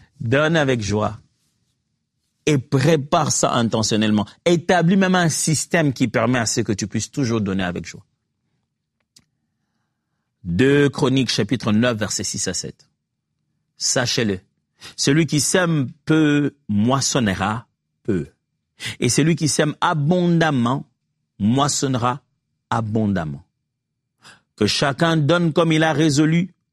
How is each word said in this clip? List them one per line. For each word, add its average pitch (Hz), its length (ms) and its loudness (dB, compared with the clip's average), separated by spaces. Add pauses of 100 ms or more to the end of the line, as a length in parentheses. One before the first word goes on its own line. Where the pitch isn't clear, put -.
(200)
Donne 147 360 2
avec 131 240 2
joie. 104 380 -2 (1300)
Et 151 100 2
prépare 143 760 0
ça - 220 0
intentionnellement. 107 760 0 (200)
Établis 175 500 2
même 185 180 2
un 175 140 2
système 151 640 -2
qui 123 160 -2
permet 123 300 0
à 113 80 -2
ce - 160 -2
que 110 100 -4
tu 101 140 -4
puisses 107 240 -6
toujours 117 320 -2
donner 98 200 -2
avec 87 240 -6
joie. - 180 -18 (2500)
Deux 135 460 2
Chroniques, 135 420 0
chapitre 113 420 -2
neuf, 113 260 2
versets 104 260 -6
six - 240 -6
à 90 60 -6
sept. - 340 -12 (880)
Sachez-le, 110 640 -2 (560)
celui 151 300 2
qui 147 140 -2
sème 165 500 0 (160)
peu 147 480 2 (140)
moissonnera 107 1000 0 (360)
peu. 87 240 -2 (720)
Et 120 100 0
celui 156 260 2
qui 156 120 -2
sème 151 340 -2
abondamment 160 1040 0 (520)
moissonnera 127 840 0 (480)
abondamment. 104 720 -2 (1120)
Que 104 100 0
chacun 156 500 0
donne 160 360 2
comme 165 200 2
il 156 100 2
a 160 100 2
résolu 156 600 2 (180)